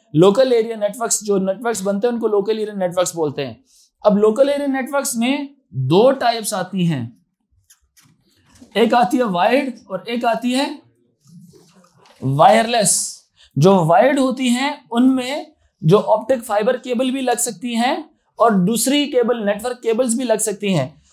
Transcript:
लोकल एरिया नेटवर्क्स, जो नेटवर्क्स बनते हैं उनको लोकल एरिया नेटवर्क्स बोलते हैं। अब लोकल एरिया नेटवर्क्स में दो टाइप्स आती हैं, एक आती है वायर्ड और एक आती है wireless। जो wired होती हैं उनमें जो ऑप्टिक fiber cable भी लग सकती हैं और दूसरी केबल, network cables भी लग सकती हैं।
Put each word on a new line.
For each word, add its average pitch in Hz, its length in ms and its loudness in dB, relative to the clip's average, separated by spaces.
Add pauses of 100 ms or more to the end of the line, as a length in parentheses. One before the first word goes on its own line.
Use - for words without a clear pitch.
(160)
लोकल 208 360 6
एरिया 226 240 0
नेटवर्क्स, 208 480 -4
जो 202 140 0
नेटवर्क्स 190 420 -4
बनते 202 260 -2
हैं 240 80 0
उनको 226 140 -2
लोकल 208 300 0
एरिया 208 160 -6
नेटवर्क्स 180 420 -2
बोलते 147 260 -4
हैं। 120 220 -12 (420)
अब 202 100 4
लोकल 214 320 2
एरिया 285 180 -2
नेटवर्क्स 269 500 -4
में 277 400 -2 (180)
दो 156 360 4
टाइप्स 233 440 -2
आती 185 320 -2
हैं, 127 360 -6 (1500)
एक 226 180 2
आती 240 220 2
है 247 60 0
वायर्ड 233 520 -2 (160)
और 185 180 -10
एक 240 160 -6
आती 233 280 -4
है 285 300 -6 (1400)
wireless। 202 960 2 (380)
जो 180 260 6
wired 220 340 4
होती 262 300 0
हैं 277 440 -2
उनमें 262 600 0 (320)
जो 175 140 6
ऑप्टिक 220 440 0
fiber 220 340 -2
cable 247 340 -4
भी 269 100 -4
लग 240 180 -2
सकती 240 360 -6
हैं 262 360 -2 (280)
और 226 160 4
दूसरी 233 520 0
केबल, 247 300 0
network 214 460 -4
cables 226 320 0
भी 262 100 -2
लग 220 140 0
सकती 202 340 -4
हैं। 139 300 -4 (100)